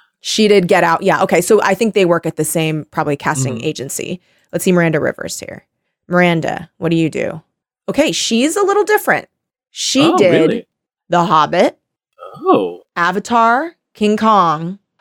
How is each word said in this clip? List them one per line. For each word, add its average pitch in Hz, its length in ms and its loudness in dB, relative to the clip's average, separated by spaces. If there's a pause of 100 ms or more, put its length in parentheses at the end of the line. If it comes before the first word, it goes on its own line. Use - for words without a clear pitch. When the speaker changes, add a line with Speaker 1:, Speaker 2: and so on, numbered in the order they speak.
(200)
Speaker 1:
She - 280 0
did 196 180 4
Get 175 160 2
Out. 170 220 0
Yeah. 254 180 2
Okay. 190 180 2
So 214 220 2
I 196 120 2
think 220 200 -2
they 196 100 2
work 170 220 0
at 160 100 -6
the 156 80 -4
same, 156 460 -4
probably 151 260 -2
casting 135 420 -4
Speaker 2:
Mm-hmm. 117 60 -10
Speaker 1:
agency. 151 560 -8 (320)
Let's - 120 -6
see 185 80 2
Miranda 165 260 2
Rivers - 400 -6
here. - 260 -16 (440)
Miranda, 170 600 0 (100)
what 170 120 -4
do 165 60 0
you 165 120 0
do? - 320 -8 (480)
Okay. 285 220 0
She's 247 460 -2
a 403 80 0
little 392 200 0
different. 415 440 0 (420)
She - 320 -2
Speaker 2:
Oh, 320 160 4
Speaker 1:
did 180 140 4
Speaker 2:
really? 160 340 2 (440)
Speaker 1:
The 170 140 2
Hobbit, 160 540 2 (680)
Speaker 2:
Oh. 269 360 0 (160)
Speaker 1:
Avatar, 226 800 0 (180)
King 208 220 0
Kong. 185 600 0 (220)